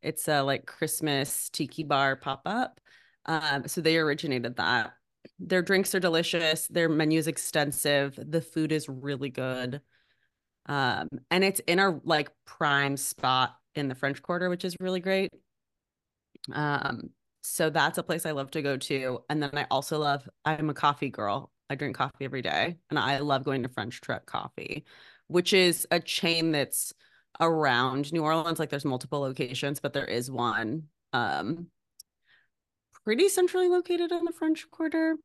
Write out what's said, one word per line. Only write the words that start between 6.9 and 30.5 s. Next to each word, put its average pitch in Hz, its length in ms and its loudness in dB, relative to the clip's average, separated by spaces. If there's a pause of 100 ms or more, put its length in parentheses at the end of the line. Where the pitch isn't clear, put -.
is 151 80 -2
extensive. 143 920 0
The 151 240 -4
food 156 300 -2
is 151 180 -2
really 135 400 -6
good. 127 520 -4 (840)
Um, 123 420 0 (220)
and 185 140 4
it's 190 240 2
in 170 100 4
a, 185 260 4
like, 151 280 2 (140)
prime 139 520 0
spot 131 580 0 (200)
in 143 140 -2
the 131 60 -4
French 139 280 -4
Quarter, 180 260 -2
which 180 160 -4
is 180 140 -4
really 185 220 -2
great. 190 280 0 (1200)
Um, 143 600 0 (320)
so - 260 0
that's 151 300 2
a 170 40 -4
place 170 220 -4
I 160 60 -2
love 139 200 -4
to 156 120 -4
go 139 140 0
to. 131 520 -4
And 151 140 0
then 143 120 -6
I 143 140 -4
also 139 300 0
love, 143 280 0 (180)
I'm 151 240 0
a 143 40 -2
coffee 147 360 0
girl. 104 420 -4 (180)
I 143 60 -2
drink 135 200 -6
coffee 135 300 -4
every 135 160 -6
day. 117 360 0 (120)
And 156 80 0
I 135 220 2
love 139 240 0
going 135 200 0
to 123 60 -4
French 120 320 -8
Truck - 240 -6
Coffee, - 580 -8 (440)
which 180 260 2
is 180 380 6
a 175 80 4
chain 165 520 0
that's - 400 -2 (480)
around 143 720 2
New 165 120 0
Orleans. 160 360 2
Like, 151 120 -2
there's 143 140 -4
multiple 139 340 -2
locations, 135 600 -4
but - 140 -4
there 139 120 -2
is 123 260 -4
one, 120 560 -2 (260)